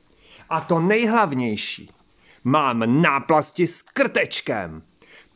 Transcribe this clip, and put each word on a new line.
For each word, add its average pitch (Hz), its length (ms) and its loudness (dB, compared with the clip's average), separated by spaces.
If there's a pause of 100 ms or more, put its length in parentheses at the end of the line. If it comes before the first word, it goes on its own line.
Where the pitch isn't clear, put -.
(500)
A 160 100 -2
to 165 200 0
nejhlavnější, 180 1080 0 (540)
mám 127 580 2
náplasti 156 640 2
s - 160 -10
krtečkem. 117 1000 -4 (540)